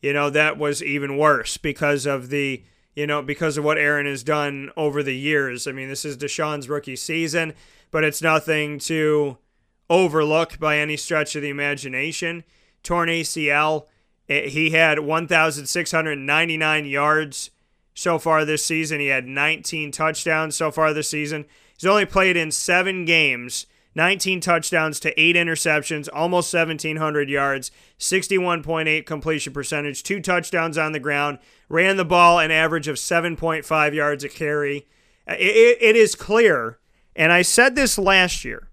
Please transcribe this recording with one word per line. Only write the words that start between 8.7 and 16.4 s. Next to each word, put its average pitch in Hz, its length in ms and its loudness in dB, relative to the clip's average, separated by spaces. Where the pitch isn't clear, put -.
to 151 580 0
overlook 160 720 2
by 151 200 0
any 151 180 -2
stretch 151 400 -4
of 147 60 -6
the 147 60 -6
imagination. 143 960 -6
Torn 170 260 0
A 165 140 -2
C 151 280 -2
L, 151 380 0
eh, 143 200 0
he 156 220 0
had 160 300 4
one 156 260 -2
thousand 156 400 2
six 175 260 -4
hundred 160 260 -2
ninety-nine 156 680 0